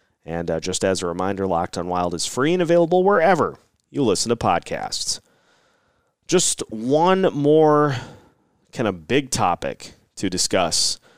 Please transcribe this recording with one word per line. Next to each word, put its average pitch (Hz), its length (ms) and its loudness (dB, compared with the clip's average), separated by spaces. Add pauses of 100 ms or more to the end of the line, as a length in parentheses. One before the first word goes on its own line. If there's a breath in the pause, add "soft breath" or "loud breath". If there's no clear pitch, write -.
(240 soft breath)
And, 85 260 -6
uh, 82 100 -2
just - 240 -4
as 92 180 0
a 90 40 -4
reminder, 95 400 -4
Locked 90 320 -2
On 87 100 -6
Wild 90 260 -2
is 80 120 -6
free 143 260 -2
and 180 100 0
available 170 400 4
wherever 185 540 2 (340)
you 143 120 -2
listen 104 260 0
to 117 80 0
podcasts. - 840 -4 (1040)
Just - 340 0 (100)
one 160 520 2 (100)
more 147 640 4 (720 loud breath)
kind 120 160 -4
of 87 220 -4
big 131 220 0
topic 85 640 -2 (220)
to 101 120 -4
discuss 90 680 0 (200 soft breath)